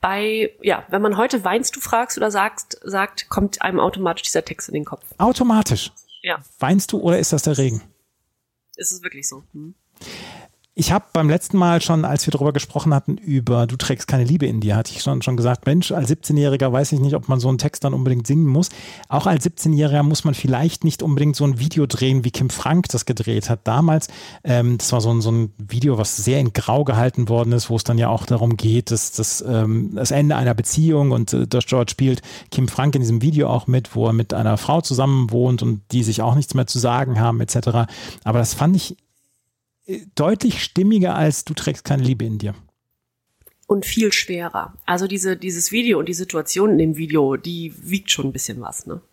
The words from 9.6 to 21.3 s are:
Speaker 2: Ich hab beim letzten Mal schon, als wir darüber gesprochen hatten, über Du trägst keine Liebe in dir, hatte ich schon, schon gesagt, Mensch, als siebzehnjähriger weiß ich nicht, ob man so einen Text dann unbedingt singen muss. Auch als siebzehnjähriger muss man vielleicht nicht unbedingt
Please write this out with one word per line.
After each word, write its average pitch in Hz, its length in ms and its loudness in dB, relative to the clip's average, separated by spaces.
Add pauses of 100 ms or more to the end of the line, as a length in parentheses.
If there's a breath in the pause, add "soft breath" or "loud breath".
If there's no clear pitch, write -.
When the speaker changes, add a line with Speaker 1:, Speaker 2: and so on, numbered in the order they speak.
Speaker 2:
Ich 165 140 2
hab - 220 -2
beim 156 160 4
letzten 170 260 0
Mal 175 240 4
schon, 160 240 2
als 143 220 0
wir 156 60 -2
darüber 147 200 0
gesprochen 147 400 0
hatten, - 240 0
über 123 500 0
Du 123 120 -6
trägst - 280 -4
keine 127 180 2
Liebe 143 200 2
in 113 160 -2
dir, 104 160 0
hatte 113 160 -2
ich - 80 -12
schon, 135 220 -2
schon 127 160 -2
gesagt, 120 260 0
Mensch, 165 260 2
als 135 180 -2
siebzehnjähriger 143 640 2
weiß 131 220 0
ich 147 80 2
nicht, 139 140 2
ob 123 160 -4
man 131 100 2
so 120 80 0
einen 131 80 2
Text - 280 -4
dann 135 100 0
unbedingt 127 320 0
singen 156 200 4
muss. 147 220 2 (400 loud breath)
Auch 139 180 0
als 165 180 2
siebzehnjähriger 151 580 2
muss 147 220 2
man 147 100 2
vielleicht 131 500 0
nicht 160 180 0
unbedingt 147 320 2